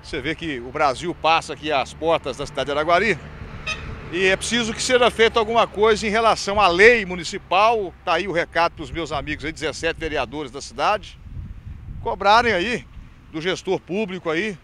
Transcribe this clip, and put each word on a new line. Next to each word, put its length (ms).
Você 180
vê 140
que 260
o 120
Brasil 420
passa 400
aqui 180
às 220
portas 440
da 100
cidade 180
de 60
Araguari. 480
E 140
é 100
preciso 380
que 80
seja 300
feita 260
alguma 300
coisa 400
em 20
relação 500
à 80
lei 380
municipal. 880
Tá 120
aí 120
o 40
recado 400
pros 180
meus 220
amigos 340
aí, 60
dezessete 480
vereadores 500
da 100
cidade, 600
cobrarem 500
aí 320
do 80
gestor 400
público 480
aí 360